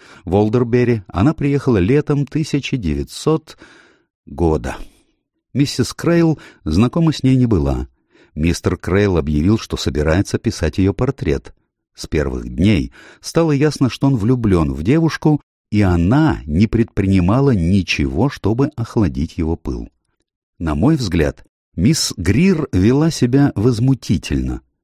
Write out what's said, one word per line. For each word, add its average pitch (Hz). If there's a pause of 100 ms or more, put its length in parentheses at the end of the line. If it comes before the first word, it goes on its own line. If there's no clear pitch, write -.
(240)
В 85
Олдербери 117
она 120
приехала 139
летом 143
тысяча 147
девятьсот 90 (680)
года. 78 (800)
Миссис 127
Крейл 165 (260)
знакома 127
с -
ней 131
не 127
была. 69 (460)
Мистер 82
Крейл 98
объявил, 76
что -
собирается 80
писать -
ее 95
портрет. 90 (400)
С -
первых 65
дней 71 (300)
стало 165
ясно, 139
что -
он 139
влюблен 98
в 71
девушку, 151 (300)
и 104
она 95
не 82
предпринимала 107
ничего, 87
чтобы 117
охладить 82
его 82
пыл. 60 (720)
На 80
мой 127
взгляд, 82 (300)
мисс 110
Грир 156
вела 127
себя 135
возмутительно, 101 (240)